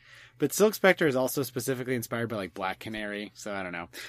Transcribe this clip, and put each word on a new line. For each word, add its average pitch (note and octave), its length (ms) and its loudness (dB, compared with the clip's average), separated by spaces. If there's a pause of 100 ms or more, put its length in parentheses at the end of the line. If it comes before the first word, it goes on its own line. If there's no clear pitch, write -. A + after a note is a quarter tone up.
(400)
But D3 140 2
Silk G#3 200 6
Spectre F#3 320 6
is C3 120 4
also C3 260 0
specifically B2+ 520 -4
inspired A#2 340 -2
by, A2+ 80 -4
like, F#2+ 180 -4
Black F#2+ 240 -4
Canary, G#2 560 -6
so G#2 180 -8
I G2 80 -4
don't F2+ 120 -6
know. E2+ 160 -6 (200)